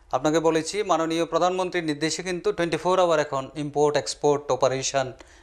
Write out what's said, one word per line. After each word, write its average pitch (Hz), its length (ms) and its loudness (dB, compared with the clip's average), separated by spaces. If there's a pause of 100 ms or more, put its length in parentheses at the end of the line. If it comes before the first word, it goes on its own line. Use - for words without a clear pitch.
(120)
আপনাকে 151 280 2
বলেছি, 165 420 0
মাননীয় 165 420 0
প্রধানমন্ত্রীর 180 600 0
নির্দেশে 156 380 -2
কিন্তু 180 300 -2
টোয়েন্টি 170 240 -2
ফোর 180 240 2
আওয়ার 170 200 4
এখন 135 360 -4
ইম্পোর্ট, 147 400 0
এক্সপোর্ট, 143 540 0
অপারেশন 131 640 0 (300)